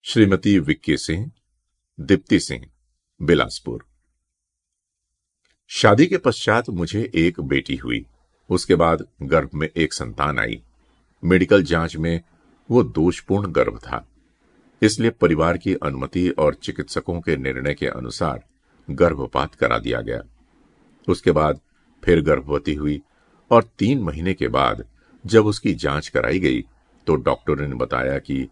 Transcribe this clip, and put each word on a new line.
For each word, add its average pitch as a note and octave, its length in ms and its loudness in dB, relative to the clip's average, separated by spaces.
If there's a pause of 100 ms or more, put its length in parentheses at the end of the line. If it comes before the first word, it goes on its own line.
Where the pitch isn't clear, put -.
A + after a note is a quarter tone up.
श्रीमती G2 560 4
विक्की D2 380 -2
सिंह, G2 340 -6 (680)
दीप्ति G#2 400 -2
सिंह, - 280 -8 (540)
बिलासपुर। - 640 -2 (1800)
शादी A2+ 400 4
के B2+ 100 -2
पश्चात A#2 520 0
मुझे G2+ 460 -4
एक E2+ 240 2
बेटी C2+ 360 -4
हुई, A#1+ 300 -8 (440)
उसके F2+ 260 2
बाद E2 320 2 (140)
गर्भ C#2+ 320 0
में D2+ 240 -4
एक D#2+ 160 0
संतान C2 460 -4
आई। A1+ 240 -6 (600)
मेडिकल F#2 400 4
जांच E2 320 -2
में E2+ 260 -2 (500)
वो A#2 120 4
दोषपूर्ण F#2+ 680 -2
गर्भ A1+ 260 0
था, - 300 -10 (760)
इसलिए A2+ 280 2
परिवार E2 480 2
की F#2 180 -2
अनुमति C#2+ 540 -2
और D2+ 240 0
चिकित्सकों - 680 -8
के D#2+ 160 -2
निर्णय C2+ 360 -4
के C#2+ 140 -6
अनुसार B1+ 560 -6 (460)
गर्भपात C#2+ 680 0
करा A#1 240 0
दिया A#1 220 -4
गया। A1 200 -8 (880)
उसके F2 220 2
बाद D2+ 280 2 (440)
फिर E2+ 180 4
गर्भवती D2 520 0
हुई D2 280 -4 (500)
और A#2 120 8 (160)
तीन B2+ 200 2
महीने E2+ 340 -4
के B1+ 140 -4
बाद A1+ 380 0 (400)
जब G#2+ 200 6
उसकी G#2 280 -2
जांच D2 340 -4
कराई B1+ 320 0
गई C2+ 220 2 (460)
तो D#2+ 80 4
डॉक्टरों C#2 520 -2
ने C2 80 -6
बताया C2 440 -2
कि C2+ 320 -6